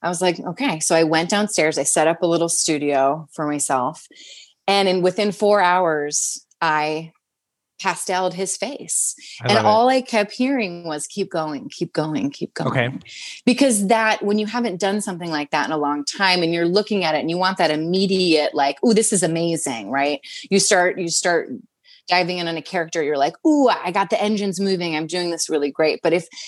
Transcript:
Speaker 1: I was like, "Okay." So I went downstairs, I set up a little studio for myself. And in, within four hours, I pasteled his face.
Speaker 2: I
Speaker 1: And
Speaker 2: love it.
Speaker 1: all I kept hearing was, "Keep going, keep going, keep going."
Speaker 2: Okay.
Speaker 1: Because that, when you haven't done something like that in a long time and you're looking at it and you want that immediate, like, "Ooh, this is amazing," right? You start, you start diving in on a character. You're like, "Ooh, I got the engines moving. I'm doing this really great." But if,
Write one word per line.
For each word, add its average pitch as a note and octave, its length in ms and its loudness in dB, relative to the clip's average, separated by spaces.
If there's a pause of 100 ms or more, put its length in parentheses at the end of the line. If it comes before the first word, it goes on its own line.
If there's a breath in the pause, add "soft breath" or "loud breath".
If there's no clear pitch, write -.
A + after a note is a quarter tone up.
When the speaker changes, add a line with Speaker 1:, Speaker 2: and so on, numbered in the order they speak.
Speaker 1:
I E3 60 -4
was F3 140 -4
like, F3 160 2
"Okay." F3+ 420 -4
So E3+ 140 0
I E3 100 6
went E3 260 2
downstairs, F#3+ 480 0
I C#3 60 0
set D#3 220 2
up E3 160 2
a F#3 40 2
little E3+ 240 2
studio D3 800 0
for D#3 140 -4
myself. D3 600 -2 (640 loud breath)
And G3 200 2
in, F#3 140 2
within F#3 300 0
four G#3 280 2
hours, E3 840 0 (140)
I D#3 500 -2 (720)
pasteled F#3 520 -2
his F#3 220 -6
face. - 600 -6 (240 loud breath)
Speaker 2:
I - 60 -8
Speaker 1:
And G3+ 100 2
Speaker 2:
love G#3+ 80 2
it. G#3 40 4
Speaker 1:
all A3 200 4
I C4 140 2
kept G#3+ 300 -2
hearing A3+ 540 -2
was, D3+ 220 -6
"Keep G3 240 -6
going, D#3 380 -6
keep - 240 -8
going, D3+ 360 -2
keep - 240 -10
going." C#3 160 -2
Speaker 2:
Okay. B2 280 -2 (460 loud breath)
Speaker 1:
Because A#3+ 440 4
that, A3 340 2
when G#3 160 2
you G#3+ 80 0
haven't A3 320 -4
done G3+ 220 0
something F3 300 -6
like D3 200 -4
that D3 160 0
in D3+ 60 -4
a D#3 60 0
long D3 260 -2
time F#3 400 2
and E3 100 0
you're E3+ 140 2
looking G3+ 360 0
at D#3 120 2
it C#3+ 40 -2
and D#3+ 100 -2
you E3+ 80 -2
want F#3 200 0
that E3+ 140 4
immediate, F3 800 2
like, C#3+ 300 0
"Ooh, A#3 100 6
this A3 180 4
is F#3 120 2
amazing," D#3+ 680 -2
right? C#3+ 300 -2 (300 loud breath)
You F#3+ 100 4
start, F3+ 400 2
you E3+ 80 -4
start E3+ 400 0 (600 soft breath)
diving F3+ 300 0
in E3+ 100 -4
on E3 80 -4
a D#3 60 -8
character. E3 400 -4
You're D3 160 0
like, C#3 160 2 (120)
"Ooh, D4 220 6
I F3+ 220 0
got G#3 200 0
the G#3+ 120 0
engines G3+ 380 -2
moving. F3+ 340 -2
I'm D#3 140 -2
doing F3 240 -4
this E3 180 -4
really D3 220 0
great." D#3 320 0
But E3 80 4
if, F3 160 0 (200 loud breath)